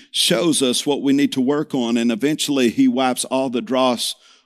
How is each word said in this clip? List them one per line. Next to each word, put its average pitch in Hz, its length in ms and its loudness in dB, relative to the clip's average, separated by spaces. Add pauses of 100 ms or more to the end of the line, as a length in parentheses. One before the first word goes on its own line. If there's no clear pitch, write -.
(100)
shows - 500 0
us 123 240 0
what 135 180 -2
we 139 100 2
need 139 220 2
to 135 60 -2
work 147 320 -2
on, 120 240 0
and 117 140 2
eventually 135 580 0
He 131 200 2
wipes 127 360 0
all 131 240 -2
the 120 140 -4
dross 123 540 0 (300)